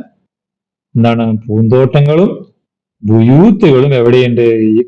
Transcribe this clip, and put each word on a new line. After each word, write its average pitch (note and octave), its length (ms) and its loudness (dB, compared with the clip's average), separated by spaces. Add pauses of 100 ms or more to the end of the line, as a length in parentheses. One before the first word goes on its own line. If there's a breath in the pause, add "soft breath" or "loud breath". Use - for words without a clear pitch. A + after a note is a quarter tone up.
(960)
എന്താണ്? A#2 420 -2
പൂന്തോട്ടങ്ങളും C3 1160 -2 (500)
ബുയൂത്തുകളും C3+ 880 2
എവിടെയുണ്ട്? A#2+ 480 0
ഈ A2+ 460 0